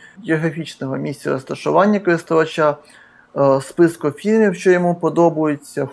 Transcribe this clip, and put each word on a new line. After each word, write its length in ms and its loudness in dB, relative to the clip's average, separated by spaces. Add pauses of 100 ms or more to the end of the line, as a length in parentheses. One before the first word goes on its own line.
(280)
географічного 680 -4
місця 360 -8
розташування 680 0
користувача, 760 0 (600)
е, 240 2
списку 500 0
фільмів, 440 0
що 160 0
йому 240 2
подобаються, 1000 0